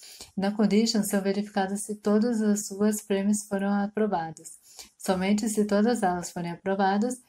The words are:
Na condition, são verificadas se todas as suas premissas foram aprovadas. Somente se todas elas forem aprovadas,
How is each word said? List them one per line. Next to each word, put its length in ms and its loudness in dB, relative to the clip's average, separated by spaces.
Na 160 0
condition, 500 2
são 180 0
verificadas 640 -2
se 140 -8
todas 460 2
as 240 0
suas 340 0
premissas 480 0
foram 240 -2
aprovadas. 800 -2
Somente 520 0
se 160 0
todas 380 2
elas 280 0
forem 220 -6
aprovadas, 760 0